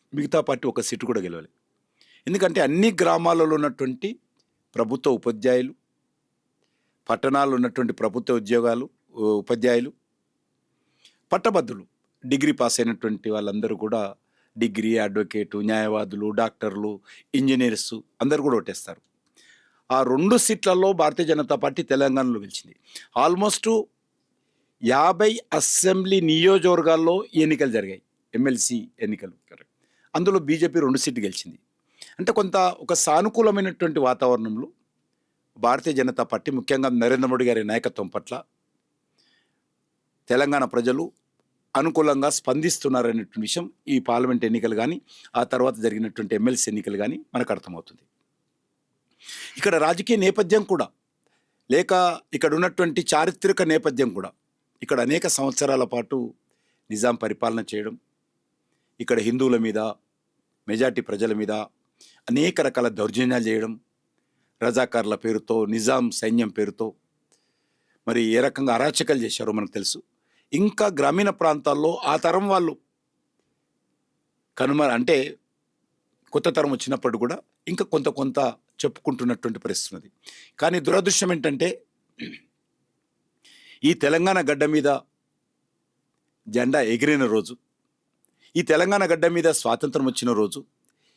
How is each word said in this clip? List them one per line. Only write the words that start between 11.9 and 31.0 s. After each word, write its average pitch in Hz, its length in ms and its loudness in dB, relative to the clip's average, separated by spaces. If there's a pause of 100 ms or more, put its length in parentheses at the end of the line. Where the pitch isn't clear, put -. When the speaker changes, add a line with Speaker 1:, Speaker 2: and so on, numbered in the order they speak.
Speaker 1:
డిగ్రీ 139 260 2
పాస్ 120 280 0
అయినటువంటి 110 500 -2
వాళ్ళందరూ 104 480 -4
కూడా, 107 380 -4 (420)
డిగ్రీ, 110 400 0
అడ్వకేట్, 104 580 -2
న్యాయవాదులు, 107 760 -2
డాక్టర్లు, 104 720 -4 (360)
ఇంజనీర్స్ 127 580 0
అందరూ 139 500 -2
కూడా 131 140 2
ఓటేస్తారు. 92 440 -8 (920)
ఆ 131 120 2
రెండు 156 340 2
సీట్లలో 196 560 2
భారతీయ 165 320 0
జనతా 151 300 0
పార్టీ 139 280 -4
తెలంగాణలో 135 560 0
గెలిచింది. - 360 -14 (520)
Almost 208 560 2 (1000)
యాభై 175 560 4 (140)
అసెంబ్లీ 190 680 2
నియోజకవర్గాల్లో 165 1040 4 (100)
ఈ 156 60 4
ఎన్నికలు 151 300 2
జరిగాయి, 98 300 -4 (340)
ఎంఎల్సీ 120 520 0 (120)
ఎన్నికలు. 101 320 -8
Speaker 2:
కరెక్ట్. - 420 -20 (420)
Speaker 1:
అందులో 185 240 2
బీజేపీ 165 400 0
రెండు 135 180 2
సీట్లు 123 240 -4